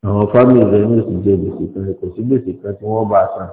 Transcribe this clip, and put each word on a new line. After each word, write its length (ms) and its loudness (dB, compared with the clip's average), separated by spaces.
Àwọn 220 2
fámìlì 420 6
rẹ̀ 160 2
ní 120 0
oṣù 240 -2
jẹ 140 2
gbèsè 360 -4
kan, 240 -8
kò 140 -10
sí 140 -12
gbèsè 320 -2
kan 200 -12
tí 100 -16
wọ́n 240 -2
bá 180 4
san. 260 -10